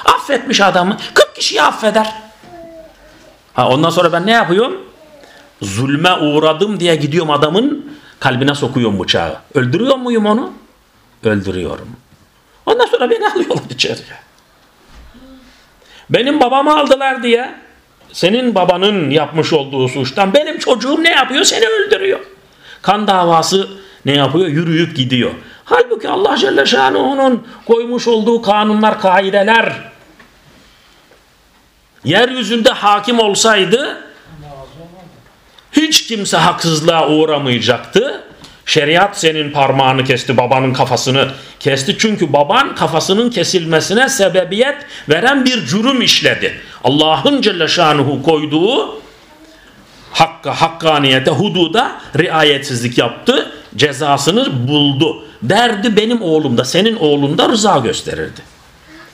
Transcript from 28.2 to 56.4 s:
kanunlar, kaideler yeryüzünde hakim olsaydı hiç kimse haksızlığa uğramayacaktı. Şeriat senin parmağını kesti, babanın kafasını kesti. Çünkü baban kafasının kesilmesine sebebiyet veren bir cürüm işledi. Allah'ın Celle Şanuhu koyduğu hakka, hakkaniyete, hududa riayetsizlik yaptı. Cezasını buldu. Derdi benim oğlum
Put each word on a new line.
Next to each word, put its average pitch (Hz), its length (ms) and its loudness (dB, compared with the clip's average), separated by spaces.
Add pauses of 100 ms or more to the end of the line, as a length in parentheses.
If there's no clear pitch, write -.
kanunlar, 214 600 0
kaideler 196 720 2 (2250)
yeryüzünde 233 680 0
hakim 208 480 0
olsaydı 214 840 0 (1700)
hiç 311 360 0
kimse 202 300 -2
haksızlığa 165 720 0
uğramayacaktı. 151 1120 0 (420)
Şeriat 165 540 0
senin 156 320 -2
parmağını 135 520 2
kesti, 131 340 -2
babanın 131 360 2
kafasını 131 580 0 (280)
kesti. 135 400 -2
Çünkü 196 340 0
baban 190 420 2
kafasının 185 540 0
kesilmesine 175 800 0
sebebiyet 196 680 0 (320)
veren 254 360 2
bir 247 200 2
cürüm 220 360 0
işledi. 117 600 0 (220)
Allah'ın 156 580 2
Celle 180 260 0
Şanuhu 147 560 0
koyduğu 160 800 0 (1080)
hakka, 147 500 -2
hakkaniyete, 143 720 2
hududa 170 600 0 (260)
riayetsizlik 143 800 0
yaptı. 143 540 0 (240)
Cezasını 143 920 0
buldu. 143 560 0 (180)
Derdi 202 560 0
benim 226 240 0
oğlum 156 360 0